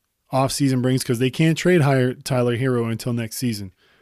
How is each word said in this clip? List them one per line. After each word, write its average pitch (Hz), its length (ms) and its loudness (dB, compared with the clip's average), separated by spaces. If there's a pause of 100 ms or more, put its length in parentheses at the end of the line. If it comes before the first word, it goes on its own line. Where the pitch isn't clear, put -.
(340)
offseason 131 500 0
brings, 127 200 0
'cause 120 140 -2
they 131 140 0
can't 160 260 2
trade 175 240 2
hire 131 320 2
Tyler 123 440 -2
Herro 120 340 0
until 113 220 -4
next 117 240 -6
season 104 360 -6 (280)